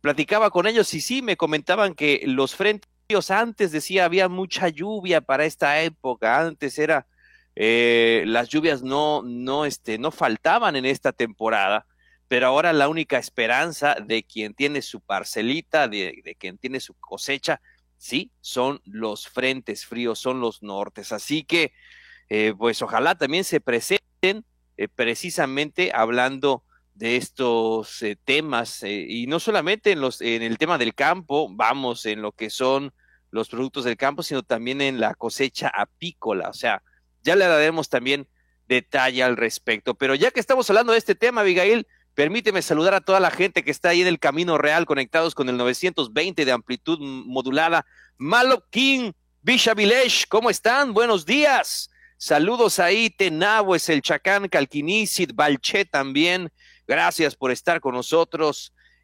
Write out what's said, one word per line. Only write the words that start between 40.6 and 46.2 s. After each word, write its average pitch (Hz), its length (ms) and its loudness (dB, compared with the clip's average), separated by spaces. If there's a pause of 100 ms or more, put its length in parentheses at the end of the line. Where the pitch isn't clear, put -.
hablando 226 220 4
de 226 60 4
este 208 180 0
tema, 240 240 2
Abigail, 202 480 2 (260)
permíteme 185 480 0
saludar 165 320 2
a 190 60 2
toda 190 180 4
la 180 140 4
gente 180 320 0
que 151 80 0
está - 160 0
ahí 175 140 4
en 180 60 2
el 165 120 0
Camino 160 360 2
Real, 151 300 2
conectados 147 480 0
con 131 140 -2
el 123 80 0
novecientos 123 560 -2
veinte 160 320 -2